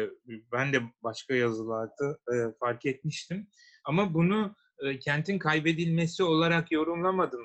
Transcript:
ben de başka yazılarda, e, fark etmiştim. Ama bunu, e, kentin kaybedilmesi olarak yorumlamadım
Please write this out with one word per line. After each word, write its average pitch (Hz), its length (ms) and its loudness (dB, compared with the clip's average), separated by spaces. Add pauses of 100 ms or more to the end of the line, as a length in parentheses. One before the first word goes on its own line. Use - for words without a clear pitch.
(520)
ben 135 220 0
de 127 80 2 (220)
başka 113 320 -4
yazılarda, 113 840 -2 (140)
e, - 20 0 (240)
fark 120 260 -4
etmiştim. 156 640 -6 (360)
Ama 170 300 0
bunu, 196 420 2 (280)
e, 135 160 -4
kentin 156 400 -2
kaybedilmesi 165 840 2
olarak 165 480 4
yorumlamadım 165 720 0